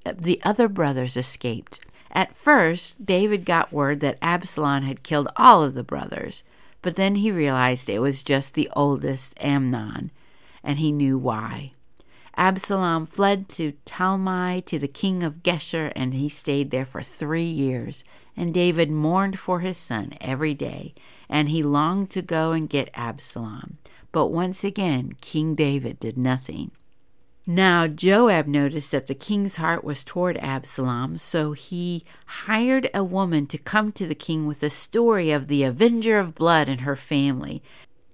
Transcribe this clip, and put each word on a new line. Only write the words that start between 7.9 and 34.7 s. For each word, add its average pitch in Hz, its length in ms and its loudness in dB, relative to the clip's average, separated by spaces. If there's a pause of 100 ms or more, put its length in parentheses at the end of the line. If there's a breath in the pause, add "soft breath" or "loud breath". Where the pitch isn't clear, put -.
was 135 240 0
just 139 320 0
the 156 200 0
oldest, 139 640 0
Amnon, 127 720 -2 (540 soft breath)
and 143 140 -2
he 156 120 2
knew 139 260 2
why. 117 540 -4 (640 soft breath)
Absalom 185 680 0
fled 196 420 0
to 156 240 -4 (140)
Talmai, 185 800 0
to 170 120 -4
the 143 120 -4
king 185 340 -2
of 160 180 -4
Geshur, 165 540 -2
and 131 180 -4
he 135 140 -2
stayed 143 420 -2
there 131 140 -4
for 131 180 -10
three 160 440 -4
years. 135 580 -4 (320 soft breath)
And 170 180 -4
David 170 380 2
mourned 180 480 0
for 180 220 -4
his 185 160 -6
son - 420 -8
every 143 340 -2
day, 131 400 -8 (360 loud breath)
and 151 180 0
he 156 160 0
longed 160 460 0
to 190 120 -6
go 165 300 -2
and 160 160 -2
get 143 260 -2
Absalom. 117 840 -10 (340 soft breath)
But 147 160 2
once 180 380 -2
again, 156 560 -2
King 156 340 -2
David 139 420 0
did 113 200 -8
nothing. 127 540 -2 (760)
Now 175 400 4
Joab 180 600 4
noticed 143 440 0
that 139 160 -2
the 135 80 -4
king's 202 400 -2
heart 165 300 -2
was 143 180 -6
toward 180 360 -2
Absalom, 131 800 -4
so 151 360 -2
he 175 500 -6 (220 soft breath)
hired 247 680 0
a 202 80 0
woman 180 460 0
to 156 100 -8
come 214 360 -2
to 190 120 -4
the 160 80 -4
king 156 320 -4
with 147 140 -4
the 147 100 0
story 214 640 2